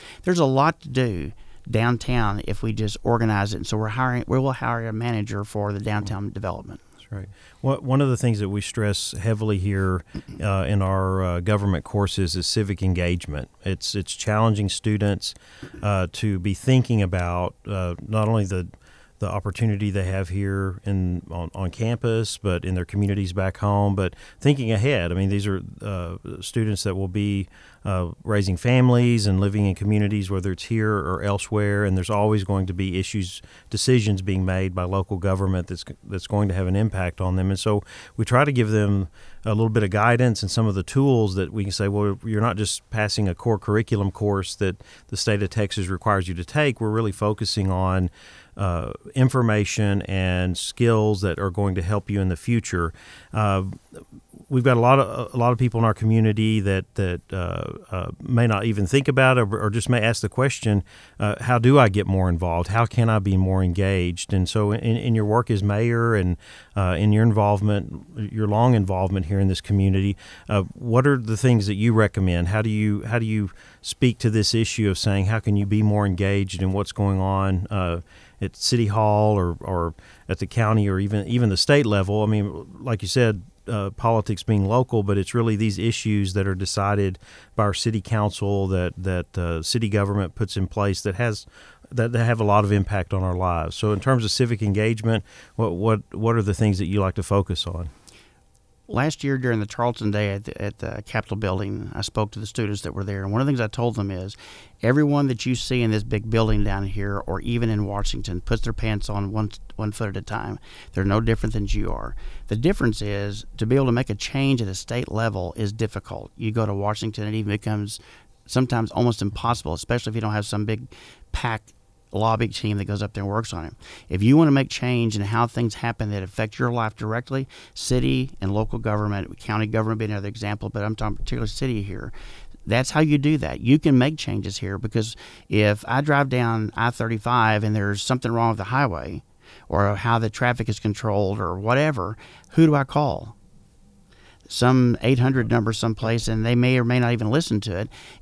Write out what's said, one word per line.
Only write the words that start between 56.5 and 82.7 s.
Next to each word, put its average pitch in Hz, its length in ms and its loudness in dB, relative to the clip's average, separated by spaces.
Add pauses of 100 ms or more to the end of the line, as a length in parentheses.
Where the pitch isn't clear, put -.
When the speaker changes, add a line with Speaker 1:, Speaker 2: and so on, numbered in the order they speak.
Speaker 2:
that, 95 240 0 (120)
that, 90 240 -2 (120)
uh, 87 320 -4 (260)
uh, 90 200 -6 (100)
may 120 260 2
not 107 180 2
even 104 220 0
think 139 220 4
about 131 300 6
it 120 40 6
or, 104 160 0
or 101 120 0
just 110 180 -2
may 123 140 4
ask 113 180 2
the 107 80 -2
question, 113 560 0 (340)
uh, 104 260 0
"How 123 140 4
do 127 200 8
I 120 100 8
get 98 180 0
more 92 220 2
involved? 85 400 0
How 113 160 2
can 113 240 2
I 110 120 2
be 95 180 2
more 95 240 2
engaged?" 90 720 0
And 92 120 2
so 104 260 0
in, 113 100 -4 (160)
in 117 160 0
your 110 100 2
work 110 260 2
as 101 120 0
mayor 117 520 2
and, 90 220 2 (400)
uh, 92 220 0
in 104 160 4
your 107 80 6
involvement, 104 800 2 (260)
your 107 160 -2
long 117 280 4
involvement 95 560 0
here 101 80 0
in 98 80 4
this 95 140 0
community, 98 560 2 (320)
uh, 101 140 0 (120)
what 120 320 2
are 143 100 4
the 110 200 -2
things 113 320 4
that 107 60 -2
you 110 180 2
recommend? 92 560 2
How 107 140 0
do 110 60 -2
you, 107 340 0
how 117 180 -2
do 113 40 -2
you 107 260 -2 (300)
speak - 380 0
to 120 100 2
this 107 260 2
issue 110 360 0
of 92 80 0
saying, 98 280 0
How 110 120 0
can 104 180 0
you 101 100 0
be 107 180 2
more 104 200 2
engaged 98 560 0
in 95 120 0
what's 98 180 -2
going 98 300 0
on, 98 500 0
uh, 90 300 -2 (400)
at - 160 -6
City 120 300 0
Hall 107 520 4
or, 87 220 0
or 85 340 -4 (340)
at 95 100 -2
the 98 80 -6
county 107 420 2
or 95 100 2
even, 101 280 -2
even 120 220 2
the 95 80 2
state 143 300 4
level. 104 360 2
I 104 40 2
mean, 104 400 0 (140)